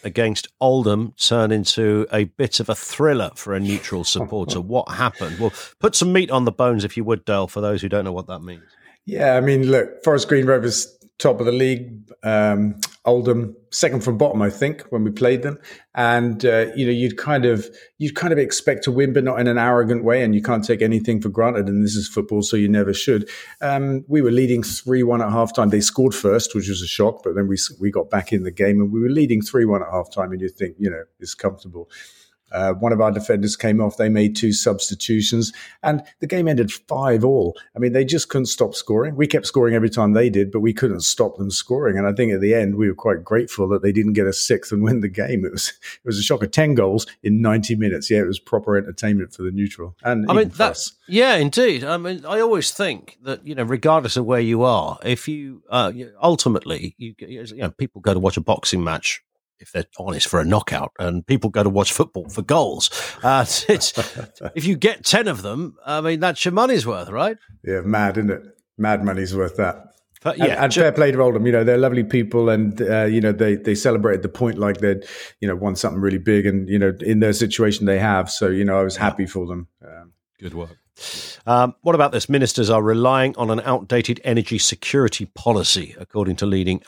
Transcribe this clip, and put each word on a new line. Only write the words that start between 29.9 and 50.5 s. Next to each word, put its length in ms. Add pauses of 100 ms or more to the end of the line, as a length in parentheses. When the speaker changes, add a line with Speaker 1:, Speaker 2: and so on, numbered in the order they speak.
Speaker 2:
And 80
you 80
think, 300
you 100
know, 140 (160)
it's 160
comfortable. 560 (640)
Uh, 200
one 200
of 80
our 120
defenders 420
came 260
off. 160
They 120
made 260
two 180
substitutions, 1000 (320)
and 180 (160)
the 80
game 220
ended 240
five 520
all. 320 (200)
I 20
mean, 140
they 120
just 240
couldn't 180
stop 280
scoring. 400
We 140
kept 180
scoring 300
every 120
time 260
they 160
did, 200
but 80
we 140
couldn't 300
stop 340
them 160
scoring. 440
And 120
I 40
think 200
at 80
the 140
end, 200
we 140
were 80
quite 260
grateful 460
that 140
they 100
didn't 220
get 120
a 60
sixth 400
and 100
win 180
the 80
game. 360
It 80
was, 160
it 360
was 140
a 40
shocker. 260
Ten 260
goals 320 (160)
in 180
ninety 360
minutes. 340
Yeah, 120
it 40
was 140
proper 360
entertainment 560
for 120
the 80
neutral. 500
And 260
Speaker 1:
I 40
mean, 80
Speaker 2:
even 100